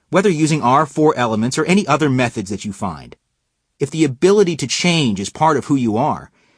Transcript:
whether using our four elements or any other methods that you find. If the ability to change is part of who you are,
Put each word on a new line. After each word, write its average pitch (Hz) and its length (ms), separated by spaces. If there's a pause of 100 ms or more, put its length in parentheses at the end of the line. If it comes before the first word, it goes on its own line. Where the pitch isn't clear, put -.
(100)
whether 196 180
using 156 340
our 135 220
four 151 320
elements 113 400
or 156 80
any 190 220
other 147 240
methods 120 400
that 98 140
you 104 80
find. 76 440 (600)
If 143 120
the 160 140
ability 175 520
to 135 100
change 139 540
is 98 80
part 156 280
of 117 100
who 143 100
you 117 220
are, 120 320 (280)